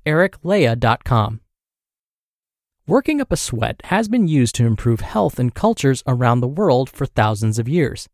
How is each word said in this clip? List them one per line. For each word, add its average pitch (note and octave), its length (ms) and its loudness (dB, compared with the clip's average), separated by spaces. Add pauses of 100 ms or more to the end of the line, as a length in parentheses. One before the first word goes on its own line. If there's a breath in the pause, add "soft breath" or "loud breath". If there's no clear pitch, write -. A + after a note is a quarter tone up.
eric E3 380 0
leah E3 320 2
dot A#2 260 0
com. A2 380 0 (1500)
Working C#4 340 0
up C4 120 -4
a E3+ 40 2
sweat A#2 500 -4
has G#3 220 0
been G#3+ 200 2
used C3+ 260 2
to B2 100 2
improve A#2 360 0
health F#3+ 400 -2
in B2 100 0
cultures D3 560 0
around B2 320 2
the B2 80 0
world C#3 420 0
for - 160 -8
thousands A2 540 0
of A#2 100 -4
years. D#3 460 -2